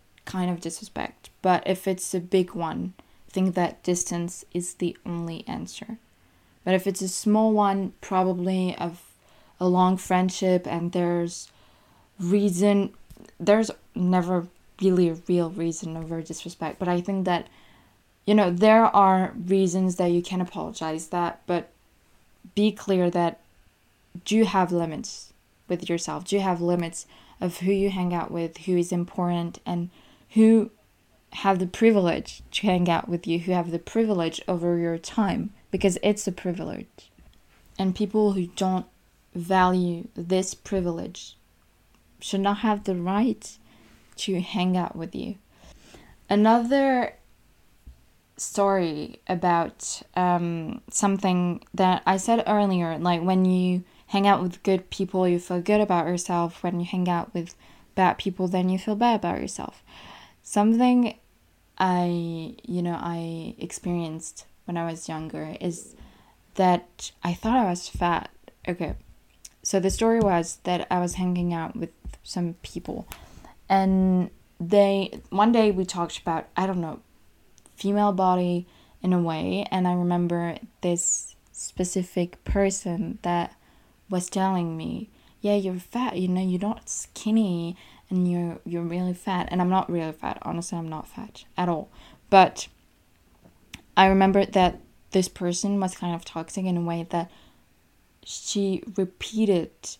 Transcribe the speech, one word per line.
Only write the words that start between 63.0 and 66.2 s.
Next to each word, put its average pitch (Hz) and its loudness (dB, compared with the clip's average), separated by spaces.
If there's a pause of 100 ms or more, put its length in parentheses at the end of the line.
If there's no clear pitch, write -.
experienced 170 -8 (180)
when 175 -8
I 170 -4
was 165 -12
younger 156 -10
is - -8 (600)